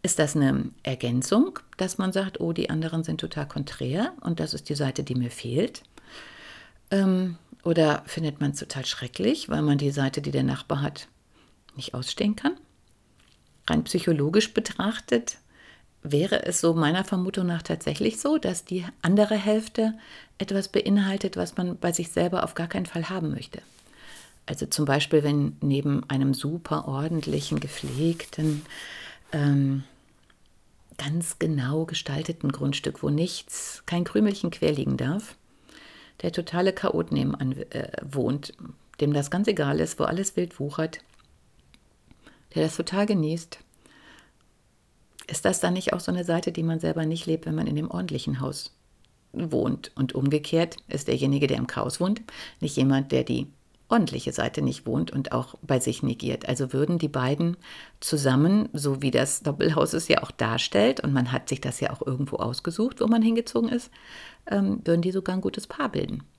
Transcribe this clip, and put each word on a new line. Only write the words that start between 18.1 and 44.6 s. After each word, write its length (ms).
so, 200
dass 260
die 200
andere 340
Hälfte 580
etwas 300
beinhaltet, 680
was 200
man 200
bei 160
sich 180
selber 320
auf 120
gar 140
keinen 180
Fall 240
haben 200
möchte. 300
Also 200
zum 200
Beispiel, 360
wenn 380
neben 480
einem 240
super 560
ordentlichen, 720
gepflegten, 1040
ähm, 520
ganz 420
genau 460
gestalteten 680
Grundstück, 520
wo 80
nichts, 760
kein 180
Krümelchen 460
quer 220
liegen 240
darf, 400
der 100
totale 400
Chaot 400
nebenan, 400
äh, 220
wohnt, 520
dem 120
das 180
ganz 180
egal 320
ist, 180
wo 60
alles 320
wild 220
wuchert, 400
der 100
das 120
total 300
genießt. 520